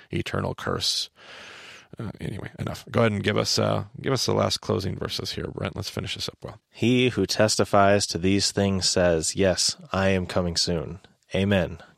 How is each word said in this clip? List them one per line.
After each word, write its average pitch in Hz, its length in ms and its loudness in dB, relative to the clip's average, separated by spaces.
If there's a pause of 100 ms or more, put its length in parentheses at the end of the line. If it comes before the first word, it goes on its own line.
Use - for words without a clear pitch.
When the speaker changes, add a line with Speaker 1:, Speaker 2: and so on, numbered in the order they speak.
(120)
Speaker 1:
eternal 98 440 -4
curse. - 520 -4 (920)
Uh, 113 120 -10 (100)
anyway, - 380 -8
enough. - 320 -8
Go 120 100 2
ahead 113 120 4
and 101 100 -2
give 107 160 2
us, 110 200 0
uh, 104 260 2 (160)
give - 120 -2
us 127 140 0
the 104 80 0
last 104 260 2
closing 98 360 -2
verses - 360 -6
here, - 220 -6
Brent. - 220 -6
Let's 104 120 -6
finish - 280 -8
this - 120 -8
up - 140 -12
well. - 180 -14 (100)
Speaker 2:
"He 123 400 4
who 98 160 2
testifies 101 800 4
to - 100 -4
these 95 320 2
things 98 380 0
says, 87 480 2
'Yes, 92 400 2 (160)
I 95 160 2
am 92 180 2
coming 87 300 -2
soon.' 85 420 -2 (360)
Amen. 92 440 2 (200)